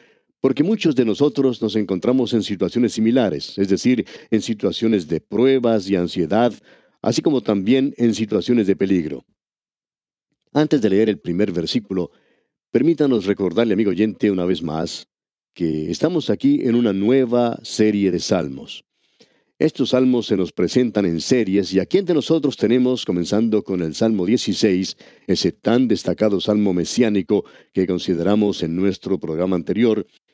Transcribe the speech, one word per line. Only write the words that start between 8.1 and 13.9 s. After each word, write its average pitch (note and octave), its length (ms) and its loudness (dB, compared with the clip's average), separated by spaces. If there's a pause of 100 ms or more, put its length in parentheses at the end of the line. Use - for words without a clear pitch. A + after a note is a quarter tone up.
situaciones G#2+ 520 0
de F#2+ 100 2
peligro. E2 480 -2 (1300)
Antes D3 280 2
de G#2 100 2
leer G#2+ 180 4
el G2 100 0
primer F#2 320 -2
versículo, F2 600 -4 (600)
permítanos C3+ 560 2
recordarle, G2+ 480 0
amigo G2+ 160 2